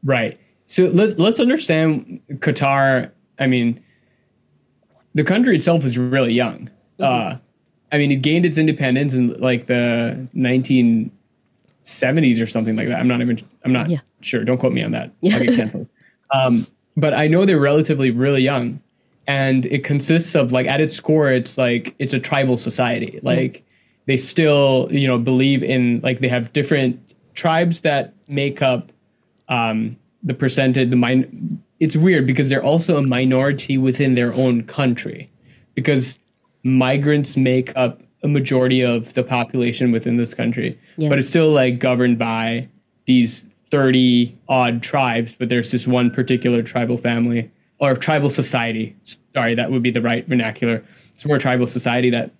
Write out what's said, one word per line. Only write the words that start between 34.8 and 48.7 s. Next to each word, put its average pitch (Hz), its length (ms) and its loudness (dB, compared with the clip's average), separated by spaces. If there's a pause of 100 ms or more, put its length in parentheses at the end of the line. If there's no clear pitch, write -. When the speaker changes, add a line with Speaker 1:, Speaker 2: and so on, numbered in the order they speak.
Speaker 1:
because 131 420 -2 (460)
migrants 139 720 2
make 131 400 0
up 127 240 -2 (240)
a - 40 0
majority 131 520 2
of 120 340 -2
the 127 80 -2
population 123 720 -2
within 117 240 -2
this 117 180 -2
country. 117 420 -4 (200)
Speaker 2:
Yeah. 156 120 -2
Speaker 1:
But 139 120 2
it's 131 80 -2
still, 160 240 4
like, 127 260 2
governed 123 400 2
by 117 480 -4 (380)
these 123 400 2 (240)
thirty 127 640 2 (160)
odd 123 320 0
tribes, 117 560 -4
but 123 120 -4
there's 120 240 -2
this 123 160 -2
one 123 200 2
particular 123 540 0
tribal 120 340 -4
family 117 540 -2 (300)
or 139 160 2
tribal 143 340 0
society. 117 640 -4 (400)